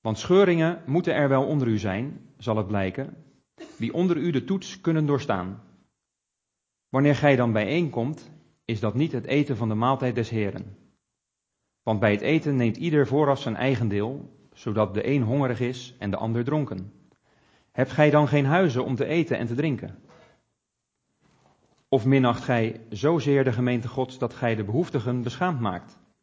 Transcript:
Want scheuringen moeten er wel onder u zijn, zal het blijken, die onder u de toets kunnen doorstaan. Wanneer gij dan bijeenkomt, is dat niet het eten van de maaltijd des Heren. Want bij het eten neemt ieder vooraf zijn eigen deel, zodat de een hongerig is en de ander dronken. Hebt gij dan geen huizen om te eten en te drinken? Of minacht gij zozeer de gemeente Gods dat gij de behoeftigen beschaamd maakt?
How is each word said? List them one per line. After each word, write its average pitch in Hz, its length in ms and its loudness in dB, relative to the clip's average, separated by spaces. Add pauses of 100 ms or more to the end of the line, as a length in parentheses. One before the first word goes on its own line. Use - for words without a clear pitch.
Want 110 180 -4
scheuringen 175 680 4
moeten 156 280 0
er 143 140 2
wel 135 160 4
onder 139 240 0
u 107 100 2
zijn, 107 580 -6
zal 113 200 -2
het 107 100 -2
blijken, 101 580 -4 (520)
die - 180 -6
onder 175 220 2
u 165 140 0
de 135 140 0
toets - 360 -6
kunnen 160 260 2
doorstaan. 110 560 -2 (1300)
Wanneer 143 260 4
gij 143 220 4
dan 120 160 2
bijeenkomt, 123 760 -2 (340)
is 110 160 -4
dat 107 140 -2
niet 147 180 0
het 123 120 -6
eten 147 320 0
van 110 120 -2
de 107 60 -2
maaltijd 123 400 0
des 110 160 -2
Heren. 98 460 -4 (1040)
Want 107 180 0
bij 107 120 4
het 104 80 0
eten 147 360 0
neemt 120 200 0
ieder 151 300 2
vooraf 139 340 2
zijn 113 160 -4
eigen 120 320 0
deel, 107 480 -4 (160)
zodat 107 420 -2
de 107 120 -2
een 135 160 2
hongerig 123 380 0
is 127 380 -6
en 101 120 -4
de 95 60 -2
ander 117 280 -2
dronken. 117 480 -4 (800)
Hebt - 200 -2
gij 151 180 6
dan 147 180 6
geen 139 160 2
huizen 143 400 2
om 131 100 -2
te 113 100 -2
eten 156 340 0
en 117 80 -4
te 117 80 -4
drinken? 135 440 -4 (1900)
Of 120 160 2
minacht 127 400 4
gij 113 440 0
zozeer 139 560 2
de 127 80 2
gemeente 123 360 -2
Gods 127 300 -6
dat 117 160 -4
gij 117 200 -2
de 107 100 -4
behoeftigen 123 580 -2
beschaamd 147 380 -4
maakt? 95 380 -6 (240)